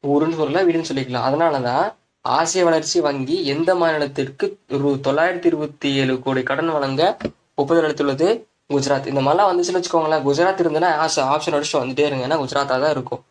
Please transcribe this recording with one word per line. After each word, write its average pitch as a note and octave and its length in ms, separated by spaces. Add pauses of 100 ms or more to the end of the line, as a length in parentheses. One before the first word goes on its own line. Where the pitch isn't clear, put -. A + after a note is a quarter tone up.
ஊருன்னு D#3 260
சொல்லலாம், D#3 360
வீடுன்னு E3 220
சொல்லிக்கலாம். B2+ 400
அதனாலதான் D3 640 (260)
ஆசிய E3 440
வளர்ச்சி E3 360
வங்கி C#3+ 460
எந்த E3 280
மாநிலத்திற்கு D#3 840 (100)
ரூ C#3 300
தொள்ளாயிரத்தி D#3+ 500
இருபத்தி D3+ 480
ஏழு C3 260
கோடி C3 220
கடன் D3+ 300
வழங்க D3 440 (380)
ஒப்புதல் D#3+ 300
அளித்துள்ளது? D3+ 580 (260)
குஜராத். C3+ 380
இந்த C#3 140
மாதிரிலாம் E3 280
வந்துச்சுன்னு F3 300
வச்சுக்கோங்களேன், D#3 440
குஜராத் E3+ 380
இருந்ததுன்னா D#3+ 240
ஆசை, D#3 400
ஆப்ஷன் D3+ 280
அடிச்சுட்டு D3 260
வந்துட்டே B2+ 200
இருங்க, C#3+ 280
ஏன்னா D#3 120
குஜராத்தா C#3 280
தான் C3 240
இருக்கும். B2+ 400